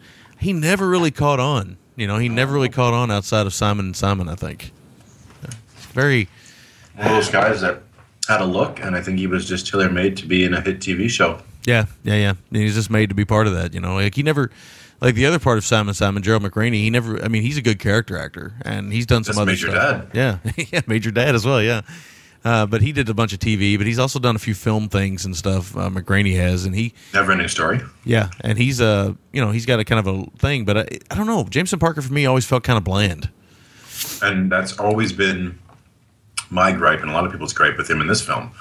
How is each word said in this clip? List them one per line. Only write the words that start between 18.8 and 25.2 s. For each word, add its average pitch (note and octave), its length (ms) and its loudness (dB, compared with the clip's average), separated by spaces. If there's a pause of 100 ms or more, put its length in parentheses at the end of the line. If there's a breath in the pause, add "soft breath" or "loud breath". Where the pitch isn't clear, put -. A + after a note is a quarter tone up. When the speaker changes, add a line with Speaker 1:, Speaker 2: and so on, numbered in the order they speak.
Speaker 1:
he's A#2 140 -2
done A2+ 180 2
some A2+ 120 -4
Speaker 2:
That's - 60 0
Speaker 1:
other F#2+ 100 2
Speaker 2:
Major F#2+ 180 -2
Speaker 1:
stuff. B2 420 0
Speaker 2:
Dad. A2+ 280 0 (160)
Speaker 1:
Yeah, D#3+ 100 -4
<laughs> - 60 -12
yeah, F3 140 0
Major A2+ 240 0
Dad B2 240 2
as A2 120 2
well, B2+ 160 2
yeah. A2+ 200 0 (640 loud breath)
Uh, A2+ 220 2
but G#2+ 160 2
he D3+ 100 0
did C#3 160 0
a A2 60 0
bunch G#2 180 0
of F#2+ 60 -8
T A2 180 0
V, G2+ 220 2
but G#2 80 0
he's A#2 120 0
also C3+ 200 0
done A#2+ 180 2
a - 20 -2
few A2 140 -4
film G#2+ 380 0
things F#2+ 340 0